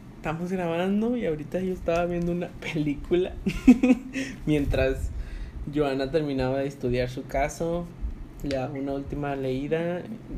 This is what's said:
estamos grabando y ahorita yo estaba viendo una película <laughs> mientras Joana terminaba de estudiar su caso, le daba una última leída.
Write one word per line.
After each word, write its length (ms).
estamos 320
grabando 680
y 80
ahorita 360
yo 120
estaba 320
viendo 280
una 160
película 840
<laughs> 540
mientras 640
Joana 380
terminaba 480
de 80
estudiar 420
su 160
caso, 640
le 140
daba 220
una 140
última 440
leída. 640